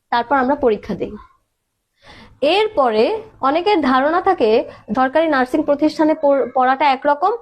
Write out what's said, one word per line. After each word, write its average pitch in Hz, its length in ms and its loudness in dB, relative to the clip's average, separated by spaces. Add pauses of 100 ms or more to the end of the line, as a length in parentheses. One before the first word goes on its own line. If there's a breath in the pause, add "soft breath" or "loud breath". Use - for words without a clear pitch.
তারপর 240 260 -2
আমরা 262 200 0
পরীক্ষা 220 400 -2
দিই। - 200 -10 (1300 loud breath)
এরপরে 302 800 0 (200)
অনেকের 339 400 0
ধারণা 277 400 0
থাকে 370 280 0 (460 loud breath)
সরকারি 269 320 0
নার্সিং 294 360 0
প্রতিষ্ঠানে 302 580 0
পড়-, 277 340 2
পড়াটা 262 300 2
একরকম, 294 460 0 (100)